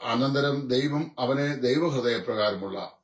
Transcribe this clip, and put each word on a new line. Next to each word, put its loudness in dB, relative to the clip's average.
അനന്തരം 0
ദൈവം 0
അവനെ 0
ദൈവഹൃദയപ്രകാരമുള്ള 0